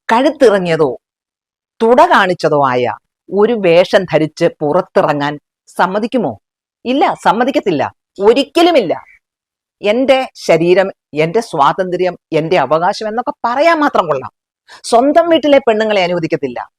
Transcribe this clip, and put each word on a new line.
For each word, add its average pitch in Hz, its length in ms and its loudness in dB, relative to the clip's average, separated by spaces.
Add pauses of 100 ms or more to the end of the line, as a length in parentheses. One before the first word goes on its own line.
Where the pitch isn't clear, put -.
(120)
കഴുത്തിറങ്ങിയതോ 196 880 0 (800)
തുട 247 220 6
കാണിച്ചതോ 175 600 0
ആയ 123 280 -2 (380)
ഒരു 208 200 0
വേഷം 190 520 2
ധരിച്ച് 156 440 -2 (120)
പുറത്തിറങ്ങാൻ 151 800 -2 (280)
സമ്മതിക്കുമോ? 214 760 -4 (440)
ഇല്ല, 262 300 0
സമ്മതിക്കത്തില്ല, 180 800 -2 (260)
ഒരിക്കലുമില്ല. 262 840 0 (760)
"എന്റെ 254 520 0
ശരീരം, 180 560 0 (240)
എന്റെ 165 260 -2
സ്വാതന്ത്ര്യം, 175 800 -2 (140)
എന്റെ 160 260 0
അവകാശം" 165 500 -2
എന്നൊക്കെ 240 240 -6 (120)
പറയാൻ 302 360 0
മാത്രം 233 260 0
കൊള്ളാം, 131 260 -6 (500)
സ്വന്തം 294 460 2
വീട്ടിലെ 294 300 4
പെണ്ണുങ്ങളെ 214 460 0
അനുവദിക്കത്തില്ല. 156 760 -6